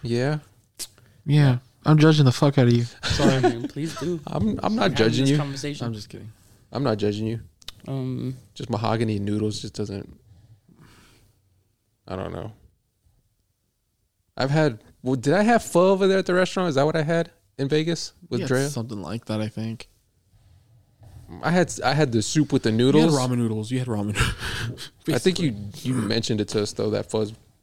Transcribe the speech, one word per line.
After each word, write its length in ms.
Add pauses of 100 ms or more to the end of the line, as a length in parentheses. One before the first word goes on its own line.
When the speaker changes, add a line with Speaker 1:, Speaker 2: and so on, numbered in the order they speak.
Speaker 1:
Yeah. 360 (840)
Speaker 2:
Yeah. 320 (280)
I'm 120
judging 280
the 60
fuck 260
out 100
of 60
you. 120 (180)
Speaker 3:
Sorry, 380
man. 260
Please 320
do. 240
Speaker 1:
<laughs> 40
I'm, 360
I'm 120
not 0
Speaker 3:
We're 60
having 160
Speaker 1:
judging 280
Speaker 3:
this 60
Speaker 1:
you. 60
Speaker 3:
conversation. 500
Speaker 2:
I'm 60
just 160
kidding. 220 (400)
Speaker 1:
I'm 120
not 140
judging 300
you. 120 (480)
Speaker 3:
Um, 500 (160)
Speaker 1:
Just 160
mahogany 500
noodles 420
just 120
doesn't. 440 (1900)
I 80
don't 160
know. 200 (1900)
I've 140
had. 280 (220)
Well, 140
did 180
I 100
have 200
pho 260
over 180
there 120
at 60
the 80
restaurant? 360
Is 60
that 100
what 100
I 80
had 280 (260)
in 100
Vegas 460 (160)
with 120
Speaker 2:
Yeah, 60
Speaker 1:
Drea? 220
Speaker 2:
something 320
like 240
that, 160
I 60
think. 400 (1600)
Speaker 1:
I 80
had, 200 (140)
I 80
had 180
the 120
soup 280
with 120
the 80
Speaker 2:
You 160
had 80
Speaker 1:
noodles. 200
Speaker 2:
ramen 220
noodles. 340
You 80
had 80
ramen. 300
<laughs> 960
Speaker 1:
I 60
think 200
you, 120
Speaker 2:
Basically. 400
Speaker 1:
you 40
mentioned 460
it 80
to 140
us 100
though. 160
That 220
pho 100
is 120 (300)